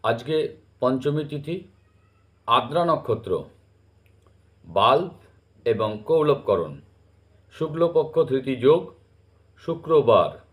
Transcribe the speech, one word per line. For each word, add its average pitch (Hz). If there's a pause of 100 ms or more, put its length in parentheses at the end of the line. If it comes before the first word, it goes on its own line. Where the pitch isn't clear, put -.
আজকে 120 (440)
পঞ্চমী 135
তিথি, 147 (920)
আদ্রা 127
নক্ষত্র, 117 (1300)
বাল্ব 120 (540)
এবং 110 (160)
কৌলবকরণ, 135 (800)
শুক্লপক্ষ 160 (140)
ধৃতি 135 (120)
যোগ, 165 (840)
শুক্রবার। 135 (220)